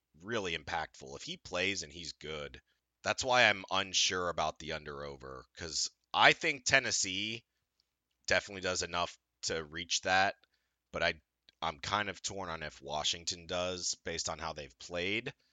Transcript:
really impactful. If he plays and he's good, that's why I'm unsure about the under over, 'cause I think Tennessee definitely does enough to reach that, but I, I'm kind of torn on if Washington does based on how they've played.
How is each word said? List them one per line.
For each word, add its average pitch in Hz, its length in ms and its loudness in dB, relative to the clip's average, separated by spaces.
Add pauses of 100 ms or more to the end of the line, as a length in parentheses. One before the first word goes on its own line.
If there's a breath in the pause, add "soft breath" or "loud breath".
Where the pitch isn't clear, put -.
(220)
really 98 340 -2
impactful. 76 600 -6
If - 80 -12
he 175 140 -10
plays 92 440 0
and 76 100 -10
he's 80 220 -10
good, 73 480 -10 (400)
that's 107 220 0
why 123 220 8
I'm 101 260 4
unsure 92 580 2
about 80 300 0
the 78 140 -6
under 73 300 -6
over, 65 420 -12 (120)
'cause 80 320 -4 (240)
I 127 200 10
think 156 320 -2
Tennessee 110 800 2 (840)
definitely 95 340 2
does 90 220 0
enough 87 340 -2 (260)
to 82 200 -2
reach 82 380 -4
that, 95 340 4 (560)
but 80 100 -4
I, 85 140 2 (460)
I'm 80 180 -2
kind 104 300 0
of 92 120 -8
torn 95 280 -6
on 80 120 -6
if 76 220 -8
Washington 82 640 -4
does 90 560 -2
based 85 260 -4
on 80 80 -6
how 80 160 -4
they've 71 240 -12
played. 101 560 -4 (200)